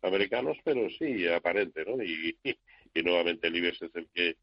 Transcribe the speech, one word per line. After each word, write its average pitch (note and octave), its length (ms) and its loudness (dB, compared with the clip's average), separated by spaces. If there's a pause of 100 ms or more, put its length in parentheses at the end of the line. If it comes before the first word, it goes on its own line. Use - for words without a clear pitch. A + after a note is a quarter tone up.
americanos, G#2 600 0
pero B2+ 260 0
sí A#2 360 -2
aparente, E2+ 580 2
¿no? A#2+ 180 -4
Y, E2 420 -4
y, - 120 -4 (380)
y E2 80 0
nuevamente E2+ 460 2
el E2+ 80 -2
ibex F2 260 -2
es D#2+ 140 -12
el E2 180 -10
que F2 280 0